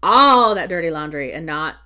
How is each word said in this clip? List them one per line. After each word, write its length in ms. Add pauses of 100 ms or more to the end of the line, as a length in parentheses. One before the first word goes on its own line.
all 520
that 140
dirty 220
laundry 400
and 140
not 300 (100)